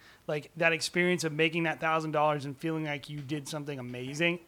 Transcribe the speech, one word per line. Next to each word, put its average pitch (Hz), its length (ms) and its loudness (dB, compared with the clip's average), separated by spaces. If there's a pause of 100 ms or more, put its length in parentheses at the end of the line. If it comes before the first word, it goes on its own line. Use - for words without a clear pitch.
(260)
like, 151 320 -4
that 165 160 4
experience 175 500 2
of 160 100 -2
making 160 300 2
that 156 160 -2
thousand 160 320 0
dollars 147 340 2
and 139 120 -8
feeling 160 280 -2
like 147 240 -6
you 147 100 -8
did 143 280 -6
something 147 320 -6
amazing 135 680 -2